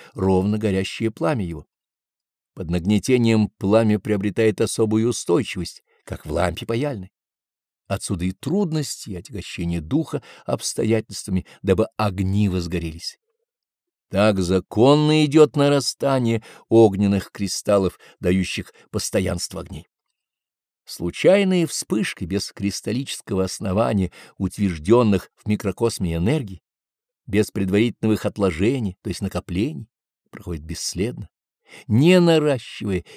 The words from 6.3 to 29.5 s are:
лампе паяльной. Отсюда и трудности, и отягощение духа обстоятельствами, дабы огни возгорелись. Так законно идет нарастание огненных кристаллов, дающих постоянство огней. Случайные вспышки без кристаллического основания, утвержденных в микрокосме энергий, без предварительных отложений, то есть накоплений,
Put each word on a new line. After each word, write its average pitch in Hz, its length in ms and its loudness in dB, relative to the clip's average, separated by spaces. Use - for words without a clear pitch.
лампе 85 340 -2
паяльной. 117 460 -6
Отсюда 92 380 -4
и 92 60 0
трудности, 156 800 -4
и 95 40 -8
отягощение 87 640 -6
духа 127 420 -4
обстоятельствами, 110 1000 -4
дабы 95 340 2
огни 101 540 0
возгорелись. 85 680 -6
Так 98 300 2
законно 139 840 4
идет 147 320 4
нарастание 135 880 0
огненных 101 640 4
кристаллов, 98 680 0
дающих 92 540 -2
постоянство 90 720 -4
огней. - 240 -14
Случайные 180 840 2
вспышки - 580 -4
без 95 260 -4
кристаллического 101 920 -4
основания, 101 680 0
утвержденных 98 960 2
в - 120 -12
микрокосме 101 680 -2
энергий, 98 480 -2
без 101 240 0
предварительных 104 760 0
отложений, 101 760 0
то - 60 -6
есть 90 120 -6
накоплений, 95 680 -4